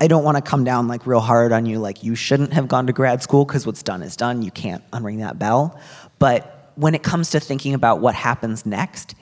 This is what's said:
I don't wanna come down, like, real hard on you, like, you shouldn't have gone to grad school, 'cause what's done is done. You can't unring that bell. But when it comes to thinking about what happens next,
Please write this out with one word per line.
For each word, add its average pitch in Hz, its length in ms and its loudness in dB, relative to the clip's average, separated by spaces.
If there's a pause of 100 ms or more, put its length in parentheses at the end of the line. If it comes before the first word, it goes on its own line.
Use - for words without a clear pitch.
I 160 60 4
don't 156 180 6
wanna 147 160 2
come 139 240 0
down, 123 240 0
like, 120 180 -8
real 123 140 4
hard 117 320 4
on 113 140 2
you, 110 120 -2
like, 101 240 -6
you 113 120 -4
shouldn't 139 400 0
have 139 120 2
gone 127 200 0
to 123 80 0
grad 127 280 0
school, 143 220 4
'cause 139 220 -4
what's 110 160 -8
done 92 200 -8
is 78 140 -12
done. 120 240 -2
You 98 100 -6
can't - 320 -10 (100)
unring 110 260 -8
that 101 200 -8
bell. 120 400 0 (400)
But - 580 0
when 156 180 2
it - 80 -4
comes 170 300 -2
to 151 80 2
thinking 139 340 -4
about 113 260 2
what 113 140 2
happens 117 500 -4
next, - 580 -8